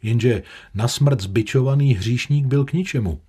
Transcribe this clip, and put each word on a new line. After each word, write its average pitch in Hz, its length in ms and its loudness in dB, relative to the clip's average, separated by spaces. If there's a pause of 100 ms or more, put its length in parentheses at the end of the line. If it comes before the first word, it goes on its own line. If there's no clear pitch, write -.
Jenže 113 400 0 (300)
na 107 140 -2
smrt 139 340 2
zbičovaný 131 720 2
hříšník 123 520 0
byl 139 200 2
k 139 80 -12
ničemu. 120 560 -2